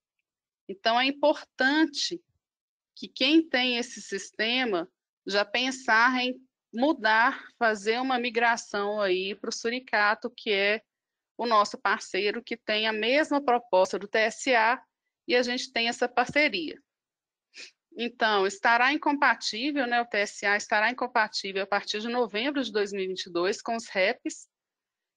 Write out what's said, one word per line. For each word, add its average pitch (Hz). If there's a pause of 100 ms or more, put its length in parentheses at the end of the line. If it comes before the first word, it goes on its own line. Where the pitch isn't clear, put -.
(680)
Então, 226
é 262
importante 294 (760)
que -
quem 320
tem 247
esse 240
sistema 214 (340)
já 196
pensar 247
em 254 (300)
mudar, 233 (100)
fazer 220
uma 262
migração 226
aí 190
pro -
Suricato, 226
que -
é 202 (560)
o 226
nosso 208
parceiro, 208
que -
tem 214
a 220
mesma 277
proposta 233
do 196
T 226
S 226
A, 220 (440)
e 240
a 247
gente 247
tem 233
essa 240
parceria. 247 (1200)
Então, 220
estará 233
incompatível, 285
né, 240
o 233
T 220
S 208
A 202
estará 214
incompatível 214
a 196
partir 202
de 226
novembro 240
de 220
dois 202
mil 196
e 185
vinte 185
e 180
dois 175
com 233
os 226
reps - (680)